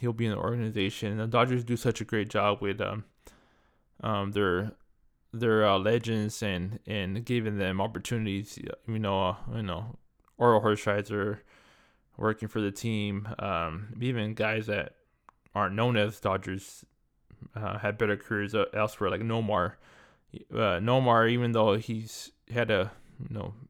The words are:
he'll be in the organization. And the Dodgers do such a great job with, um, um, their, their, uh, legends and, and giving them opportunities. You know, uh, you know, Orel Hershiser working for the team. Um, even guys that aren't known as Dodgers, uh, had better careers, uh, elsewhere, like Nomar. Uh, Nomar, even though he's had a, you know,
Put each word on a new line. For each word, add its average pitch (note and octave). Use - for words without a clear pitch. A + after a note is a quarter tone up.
he'll A#2+
be A#2
in A2
the G2+
organization. A2+
And G#2+
the A2
Dodgers A#2+
do A#2
such A#2
a G#2+
great G#2
job G#2
with, G2+
um, G2+
um, G2+
their, G2
their, A2
uh, G2
legends A2
and, G2
and G#2
giving A2
them F#2+
opportunities. G#2
You A2+
know, G2
uh, G#2
you A2+
know, G#2
Orel A#2
Hershiser G#2
working A2
for A2
the G2+
team. G#2
Um, F2+
even A#2
guys A2
that G2+
aren't G2
known A#2
as G#2
Dodgers, F#2+
uh, G#2+
had G#2
better G#2
careers, G2+
uh, G#2+
elsewhere, G#2
like F#2
Nomar. G#2+
Uh, G#2+
Nomar, A#2
even A#2+
though G#2+
he's A2
had A#2
a, G2
you B2
know, G#2